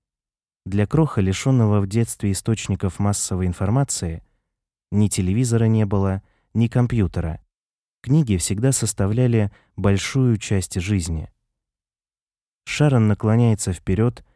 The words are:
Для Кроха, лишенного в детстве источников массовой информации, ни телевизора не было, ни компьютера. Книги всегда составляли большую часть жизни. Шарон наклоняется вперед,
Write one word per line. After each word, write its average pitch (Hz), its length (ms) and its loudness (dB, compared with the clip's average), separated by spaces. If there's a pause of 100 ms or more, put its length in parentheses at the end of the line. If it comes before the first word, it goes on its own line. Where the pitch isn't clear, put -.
(680)
Для 101 200 0
Кроха, 147 360 0
лишенного 104 580 2
в 98 60 0
детстве 104 460 -2
источников 98 680 -4
массовой 101 480 -2
информации, 95 760 -2 (680)
ни 104 180 2
телевизора 113 560 0
не 110 220 2
было, 98 360 -2 (300)
ни 117 140 2
компьютера. 107 760 -2 (600)
Книги 127 360 2
всегда 107 360 0
составляли 110 760 0 (260)
большую 104 600 0
часть - 440 -4
жизни. 85 500 -4 (1300)
Шарон 131 440 2
наклоняется 110 640 2
вперед, 110 520 -2 (120)